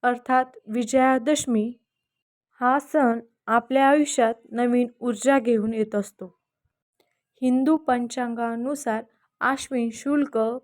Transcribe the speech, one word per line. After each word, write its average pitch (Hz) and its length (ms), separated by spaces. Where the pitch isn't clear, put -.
अर्थात 247 420
विजयादशमी, 247 1040
हा 254 180
सण 262 400
आपल्या 233 420
आयुष्यात 285 440
नवीन 240 360
ऊर्जा 247 380
घेऊन 226 340
येत 214 220
असतो. 202 300
हिंदू 262 360
पंचांगानुसार 240 1300
आश्विन 254 520
शुल्क 285 440